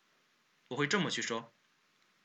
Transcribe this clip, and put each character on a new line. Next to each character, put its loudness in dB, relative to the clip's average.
我 -6
会 2
这 2
么 2
去 -2
说 -6